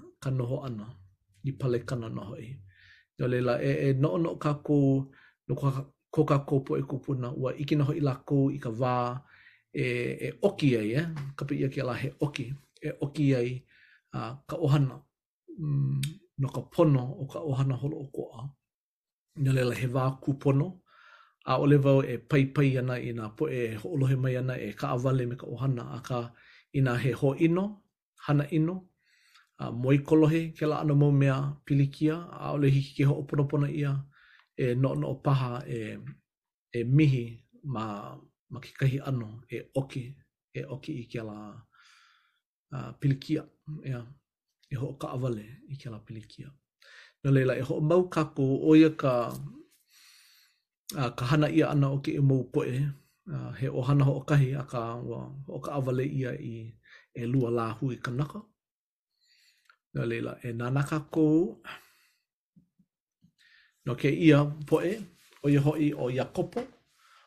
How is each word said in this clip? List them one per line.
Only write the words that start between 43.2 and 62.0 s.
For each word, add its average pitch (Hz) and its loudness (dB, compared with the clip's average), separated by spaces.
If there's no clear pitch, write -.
ea, 127 -8
e 135 -8
hoʻokaʻawale 123 -6
i 139 -14
kēlā 107 -14
pilikia. - -16
No 139 2
leila, 127 2
e 143 -4
hoʻomau 165 2
kākou 139 0
o 156 8
ia 156 10
ka, 131 2
a, 131 -4
ka 127 -6
hana 147 2
ʻia 151 2
ana 139 2
o 139 -2
ke 156 -6
mau 135 2
poʻe, 127 -2
a, 123 -8
he 135 -2
ʻohana 139 2
hoʻokahi, 139 2
akā 127 -6
ua 123 -8
hoʻokaʻawale 135 -4
ʻia 131 -4
i 120 -10
ʻelua 120 0
lāhui 117 -2
kanaka. 139 -6
No 131 -4
leila, 117 -6
e 120 -8
nānā 123 0
kākou. 160 2